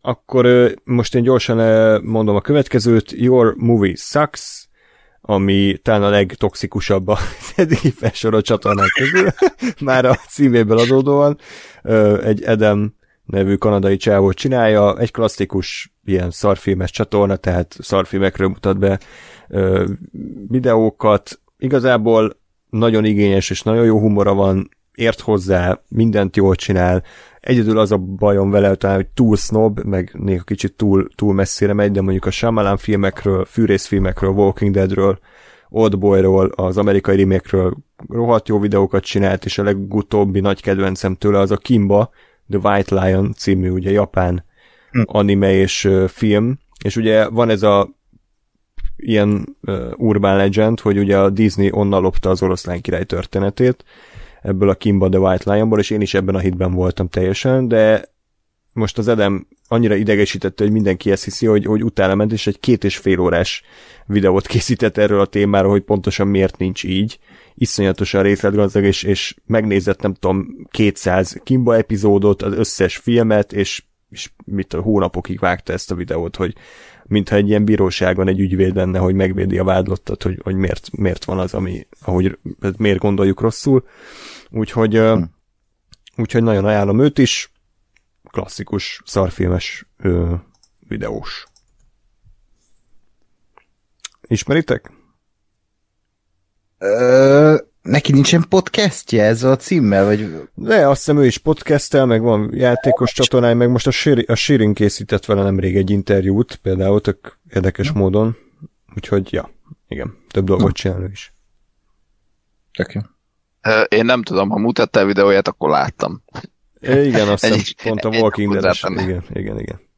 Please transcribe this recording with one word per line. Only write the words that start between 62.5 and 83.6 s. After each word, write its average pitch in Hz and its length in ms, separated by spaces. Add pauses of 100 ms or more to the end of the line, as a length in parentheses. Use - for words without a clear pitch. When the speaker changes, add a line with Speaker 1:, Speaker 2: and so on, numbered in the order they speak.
Speaker 1:
két 117 240
és 98 120
fél 92 220
órás 87 440 (440)
videót 98 400
készített 113 500
erről 104 240
a 98 60
témáról, 101 440
hogy 101 120
pontosan 101 460
miért 95 300
nincs 92 260
így. 98 340 (360)
Iszonyatosan 98 680
részletgazdag, 101 600
és, 98 180
és - 320 (120)
megnézett, 101 540
nem 98 140
tudom, 95 320 (240)
kétszáz 98 760
Kimba 120 320
epizódot, 101 680
az 101 100
összes - 440
filmet, 110 560
és, 101 300 (280)
és - 200 (140)
mit 95 240
tudom, 87 160
hónapokig 92 560
vágta 90 320
ezt - 180
a 92 40
videót, 85 420
hogy 92 180 (500)
mintha 104 320
egy 101 120
ilyen 104 160
bíróságon 95 640
egy 95 120
ügyvéd 95 360
lenne, 92 220
hogy 92 160
megvédi 95 440
a 92 60
vádlottat, 92 580
hogy, 92 200
hogy 95 120
miért, 95 360
miért 95 340
van 95 140
az, 90 160
ami, 95 320 (140)
ahogy, 92 380 (400)
miért 101 200
gondoljuk 98 420
rosszul. 127 440 (680)